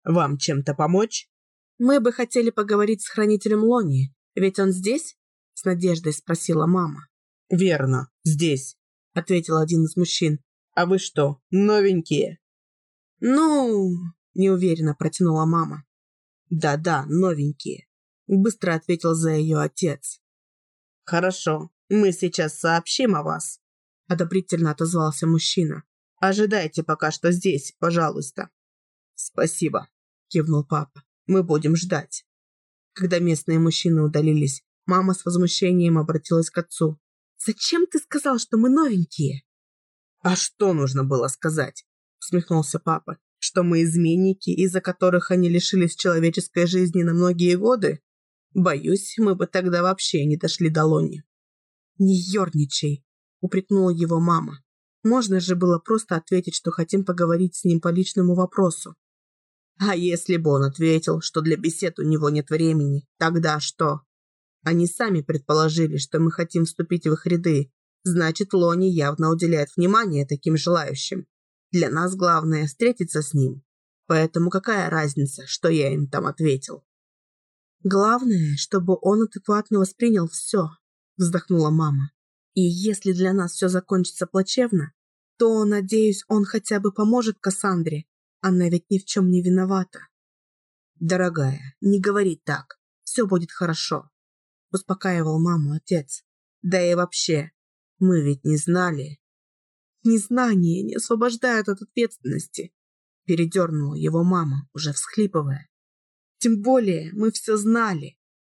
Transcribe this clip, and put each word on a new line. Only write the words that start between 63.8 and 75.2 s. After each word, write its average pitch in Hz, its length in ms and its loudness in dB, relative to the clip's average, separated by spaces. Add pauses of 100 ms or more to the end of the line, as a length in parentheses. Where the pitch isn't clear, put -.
«Они 170 240 2
сами 185 360 -2
предположили, 156 720 0
что 147 220 -4
мы 165 140 2
хотим 165 320 -2
вступить 165 420 -4
в 156 60 2
их 160 140 -4
ряды. 170 460 0 (300)
Значит, 175 500 0
Лони 180 380 2
явно 156 400 0
уделяет 165 460 0
внимание 175 500 0
таким 156 300 -2
желающим. 147 720 -4 (440)
Для 165 180 0
нас 175 280 -2
главное 160 500 2
встретиться 185 560 -2
с - 100 -8
ним. 139 300 0 (440)
Поэтому 165 440 2
какая 190 400 -2
разница, 147 560 -4